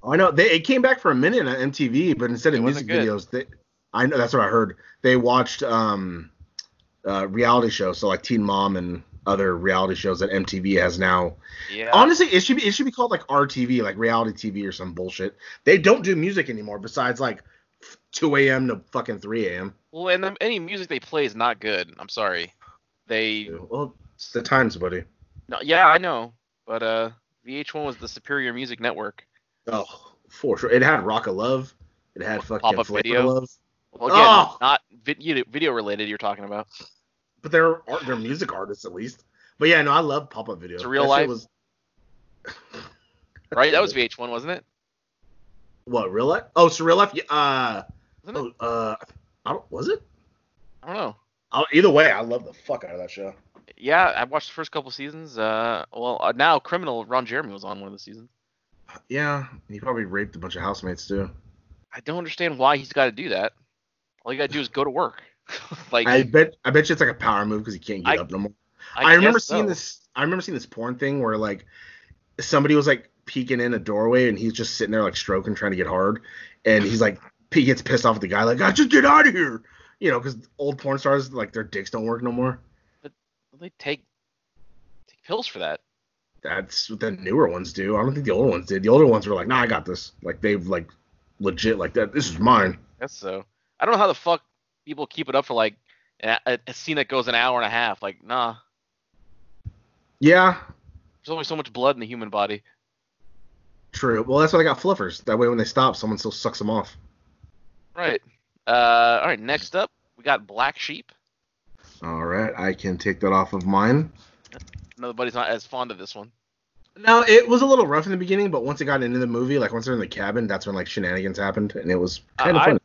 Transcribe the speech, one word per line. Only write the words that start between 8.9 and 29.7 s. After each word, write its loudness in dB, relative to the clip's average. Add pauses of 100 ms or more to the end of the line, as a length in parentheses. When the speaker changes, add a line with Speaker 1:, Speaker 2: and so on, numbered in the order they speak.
Speaker 1:
other 0
reality 0
shows -4
that -2
M -2
T -8
V 0
has 2
now. 0 (360)
Speaker 2:
Yeah. -6
Speaker 1:
Honestly, 6
it 4
should 2
be, -2
it 2
should -2
be -2
called, -2
like, -4
R 2
T -2
V, 0
like, -4
reality 0
T -8
V -6
or -6
some -10
bullshit. -8 (260)
They 8
don't 6
do 0
music -2
anymore -10
besides, -4
like, -4 (680)
two 0
A 6
M 2
to -4 (100)
fucking -6
three -4
A -6
M. -10 (180)
Speaker 2:
Well, -8
and 2
the, -6
any -2
music -10
they -6
play -4
is -6
not -2
good. -4
I'm -16
sorry. -4 (560)
They -4 (180)
Speaker 1:
Well, -8 (200)
it's -20
the -4
times, 2
buddy. -6 (440)
Speaker 2:
No, -8
yeah, 4
I 6
know. -4 (340)
But, -6
uh, -2 (340)
V -12
H -12
one -10
was -8
the -14
superior -6
music -10
network. -6 (400)
Speaker 1:
Oh, -8 (160)